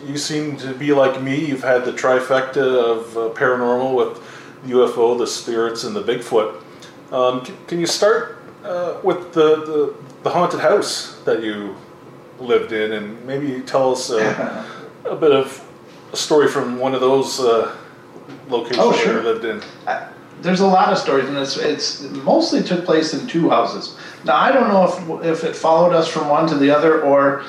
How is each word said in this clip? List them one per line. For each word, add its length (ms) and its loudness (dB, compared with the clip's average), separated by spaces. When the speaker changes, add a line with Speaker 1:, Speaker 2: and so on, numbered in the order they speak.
Speaker 1:
you 120 -8
seem 400 -6
to 160 -10
be 180 0
like 300 2
me. 240 -2
You've 180 -4
had 200 2
the 80 -2
trifecta 680 0
of, 580 0
uh, 40 -4
paranormal 680 0
with 260 -2
U 160 4
F 140 0
O, 180 4
the 100 0
spirits, 580 -4
and 120 -6
the 60 -6
Bigfoot. 600 -2
Um, 340 0
c-, 80 -16
can 120 -4
you 60 -2
start, 520 0
uh, 380 -6
with 300 -2
the, 320 4
the, 300 -2
the 60 -2
haunted 300 0
house 640 0
that 180 0
you 320 -6
lived 340 0
in, 200 -2
and 320 -8
maybe 380 -6
tell 300 2
us, 180 -4
uh, 540 -2
Speaker 2:
<laughs> 180 -18
Speaker 1:
a 100 -6
bit 140 4
of 340 0
a 40 -8
story 320 4
from 300 -4
one 160 0
of 60 0
those, 400 2
uh, 340 2
locations 320 -2
Speaker 2:
Oh, 100 4
Speaker 1:
that 80 2
you 60 0
Speaker 2:
sure. 180 0
Speaker 1:
lived 220 -2
in? 180 -6
Speaker 2:
I, 220 -6
there's 180 0
a 60 4
lot 260 4
of 60 2
stories, 300 0
and 100 -4
it's, 180 -4
it's 460 -4
mostly 600 0
took 220 -2
place 300 0
in 120 -6
two 220 2
houses. 480 -2
Now, 120 2
I 140 4
don't 180 4
know 540 2
if, 220 -2
if 0 -
it 120 -2
followed 380 4
us 140 4
from 200 -2
one 200 4
to 80 0
the 140 6
other, 320 4
or 460 4